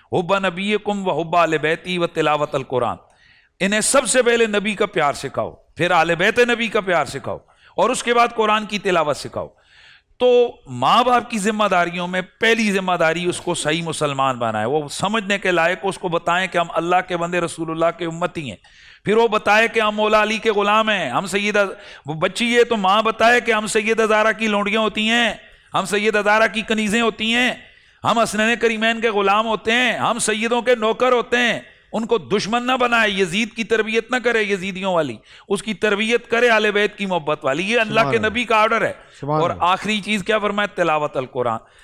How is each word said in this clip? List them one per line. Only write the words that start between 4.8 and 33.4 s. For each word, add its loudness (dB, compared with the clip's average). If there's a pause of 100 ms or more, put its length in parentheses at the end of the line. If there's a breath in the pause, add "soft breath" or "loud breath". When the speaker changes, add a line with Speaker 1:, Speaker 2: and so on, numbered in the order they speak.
Speaker 1:
प्यार 0
सिखाओ, -8 (120)
फिर 0
अहले 4
बैत 2
नबी 0
का 0
प्यार 0
सिखाओ -8 (360 soft breath)
और 2
उसके -2
बाद 2
कुरान 0
की -6
तिलावत 0
सिखाओ। -10 (640 soft breath)
तो 4 (100)
माँ 2
बाप 2
की -4
जिम्मेदारियों 0
में -4
पहली 0
जिम्मेदारी 0
उसको -4
सही -2
मुसलमान -2
बनाए, -2
वो -2
समझने -2
के -2
लायक, 0
उसको -6
बताएं 0
कि -4
हम 0
अल्लाह 0
के -6
बंदे -4
रसूलुल्लाह -2
के -10
उम्मती -6
हैं, -12 (480 loud breath)
फिर 2
वो 4
बताए 2
कि -2
हम 0
मौला 4
अली -2
के 0
ग़ुलाम 2
हैं, -2
हम -2
सैयदा, 0 (440 loud breath)
वो -6
बच्ची -2
है 6
तो 0
माँ 2
बताए 2
कि -2
हम -2
सैयदा 0
ज़हरा 2
की -4
लौंडियाँ 0
होती -2
हैं, 0 (340 soft breath)
हम -2
सैयदा 0
ज़हरा 4
की -4
कनीज़ें 0
होती -2
हैं, 0 (420 soft breath)
हम 2
हसनैन 0
करीमैन 0
के 0
ग़ुलाम 2
होते -2
हैं, 0
हम 0
सैयदों -2
के 2
नौकर 2
होते 0
हैं। -2 (140)
उनको -2
दुश्मन -2
ना 0
बनाए, 2
यजीद 0